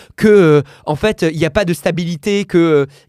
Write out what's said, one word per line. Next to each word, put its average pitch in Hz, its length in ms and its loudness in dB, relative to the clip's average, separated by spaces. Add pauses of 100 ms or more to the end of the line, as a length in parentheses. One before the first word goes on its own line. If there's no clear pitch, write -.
(180)
que, 214 100 0
euh, 165 340 4 (240)
en 151 100 -4
fait, 214 260 -4
il 160 160 -2
n'y 160 80 -2
a 156 60 -2
pas 208 120 0
de 175 100 -2
stabilité, 175 720 -4
que, 196 140 -4
euh, 156 280 2 (240)